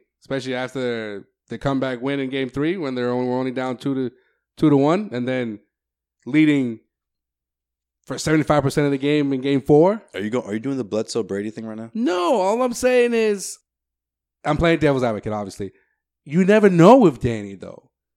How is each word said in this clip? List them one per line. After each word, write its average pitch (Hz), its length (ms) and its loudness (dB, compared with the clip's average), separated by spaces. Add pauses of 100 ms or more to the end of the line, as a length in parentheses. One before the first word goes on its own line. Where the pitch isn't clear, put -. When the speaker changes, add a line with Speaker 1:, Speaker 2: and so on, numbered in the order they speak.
(200)
Speaker 1:
Especially 131 340 -6
after 120 720 -6 (220)
the 117 80 -10
comeback 131 460 -4
win 139 180 -4
in 135 80 -4
Game 131 220 -6
Three 156 260 -4
when 139 180 -6
they're 123 140 -2
only, 123 200 -2
were 123 100 -2
only 131 140 -4
down 127 260 -6
two 139 160 -4
to, 127 200 -4 (440)
two 160 100 4
to 143 80 6
one, 170 360 2
and 123 140 -6
then 120 340 -4 (640)
leading 139 540 2 (1300)
for 131 120 -10
seventy-five 151 440 2
percent 139 240 0
of 143 60 0
the 139 60 0
game 143 340 0
in 131 80 -4
game 139 220 0
four. 180 400 4 (120)
Speaker 2:
Are 92 60 -6
you 104 100 -4
go-, 120 120 -2
are 98 120 -12
you 110 60 -4
doing 135 160 -6
the 123 80 -4
Bledsoe 107 380 -4
Brady 98 280 -6
thing 110 160 -12
right 110 100 -12
now? 113 180 -14
Speaker 1:
No, 311 460 0
all 214 220 0
I'm 254 120 -2
saying 247 400 0
is, 214 440 -2 (840)
I'm 151 120 0
playing 165 240 2
devil's 139 240 2
advocate, 110 280 -4
obviously. 101 400 -8 (520)
You 165 200 0
never 202 260 6
know 180 280 10
with 160 220 4
Danny, 104 340 -4
though. 92 360 -18 (260)